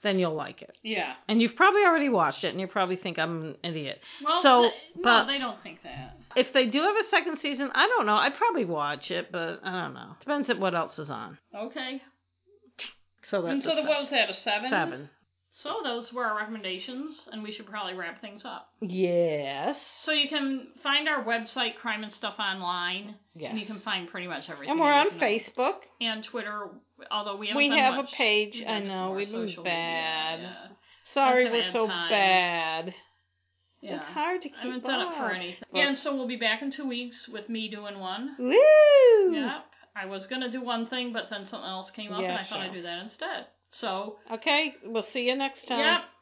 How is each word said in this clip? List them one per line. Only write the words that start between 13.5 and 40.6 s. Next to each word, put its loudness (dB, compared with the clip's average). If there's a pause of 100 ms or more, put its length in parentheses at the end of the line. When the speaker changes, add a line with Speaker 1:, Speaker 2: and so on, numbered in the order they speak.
Speaker 2:
And -2
so -2
Speaker 1:
a 2
Speaker 2:
the, 0
Speaker 1:
se-, -2
Speaker 2:
what 2
was -8
that, 2
a -8
seven? -4
Speaker 1:
seven. -2 (400)
Speaker 2:
So -10
those -6
were -6
our -2
recommendations, -8
and -10
we -10
should -14
probably -8
wrap -10
things -16
up. -14 (120)
Speaker 1:
Yes. 0 (200)
Speaker 2:
So -4
you 2
can -4 (160)
find 0
our 0
website, -4
Crime -6
and -12
Stuff -10
Online, -4 (260)
and -8
you -4
Speaker 1:
Yes. -10
Speaker 2:
can -12
find -6
pretty -10
much -8
everything -8
Speaker 1:
And 0
we're 6
Speaker 2:
that 6
Speaker 1:
on -2
Speaker 2:
you -12
can -
Speaker 1:
Facebook. 0 (260)
Speaker 2:
And -4
Twitter, -8 (440)
although -4
we -8
haven't -2
Speaker 1:
We 4
Speaker 2:
done 4
Speaker 1:
have 6
a -2
Speaker 2:
much, -10
Speaker 1:
page, 2
Speaker 2:
you -8
know, -4
Speaker 1:
I -2
Speaker 2:
just -4
Speaker 1:
know, -4
Speaker 2:
more -4
Speaker 1:
we've -4
been -4
Speaker 2:
social -8
media, -2
Speaker 1:
bad. -2
Speaker 2:
yeah. -14 (380)
Speaker 1:
Sorry, 4
Speaker 2:
Haven't 2
Speaker 1:
we're 0
Speaker 2:
had -4
Speaker 1:
so 2
Speaker 2:
time. -2
Speaker 1:
bad. 4 (880)
Speaker 2:
Yeah. -8
Speaker 1:
It's -10
hard -4
to -10
Speaker 2:
I -20
haven't -8
Speaker 1:
keep -8
Speaker 2:
done -2 (100)
it -8
for -4
Speaker 1:
up. -2
Speaker 2:
anything. -8 (140)
Speaker 1:
But -2
Speaker 2:
Yeah, 4
and -2
so -4
we'll -4
be -4
back 0
in -4
two -8
weeks -8
with -12
me -4
doing -10
one. -8
Speaker 1:
Woo! 10
Speaker 2:
Yep. -4 (300)
I -8
was -8
gonna -4
do -6